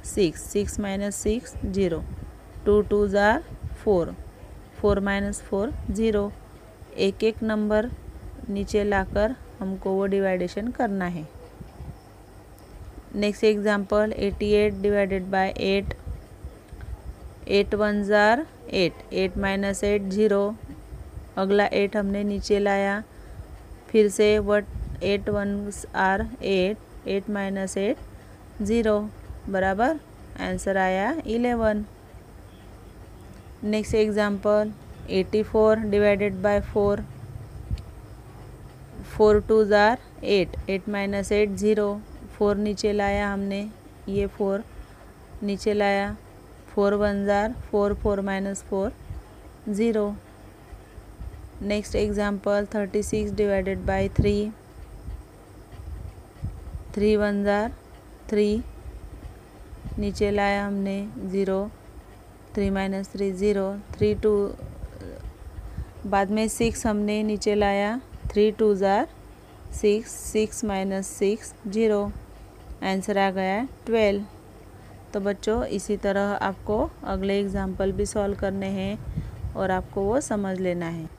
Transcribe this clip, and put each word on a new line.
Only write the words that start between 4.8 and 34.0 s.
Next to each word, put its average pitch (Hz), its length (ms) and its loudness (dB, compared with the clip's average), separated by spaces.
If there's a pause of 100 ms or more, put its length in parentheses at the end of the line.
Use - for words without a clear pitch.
फ़ोर 202 180 4
माइनस 202 420 -2
फ़ोर 220 320 -2 (180)
ज़ीरो। 208 400 2 (680)
एक 196 260 0
एक 220 200 0
नंबर 214 460 2 (600)
नीचे 202 340 0
लाकर 202 520 2 (240)
हमको 190 320 -4
वो 196 140 2
डिवाइडेशन 196 680 0
करना 202 340 -2
है। 170 220 -6 (1900)
नेक्स्ट 208 280 0
एग्जांपल, 208 720 4
एटी 208 400 0
एट 208 280 6
डिवाइडेड 196 440 2
बाय 190 340 0
एट, 196 340 0 (1600)
एट 202 260 4
वन 208 280 2
जार 214 420 6 (240)
एट, 180 240 2 (200)
एट 190 240 0
माइनस 196 460 0
एट 202 260 2
ज़ीरो। 202 460 4 (840)
अगला 196 360 4
एट 202 240 2
हमने 202 260 0
नीचे 202 360 0
लाया, 202 440 2 (840)
फिर 214 200 6
से 214 300 4
what, 208 240 2 (400)
एट 202 260 0
वन्स 202 560 -2 (120)
are 190 280 4 (180)
एट, 196 340 2 (300)
एट 196 220 -2
माइनस 196 480 -2
एट 202 200 0 (640)
ज़ीरो, 214 380 4 (500)
बराबर 196 500 2 (420)
आंसर 185 360 -2
आया 190 360 2 (140)
इलेवन। 226 580 2 (1800)
नेक्स्ट 214 320 0
एग्जांपल, 208 760 2 (380)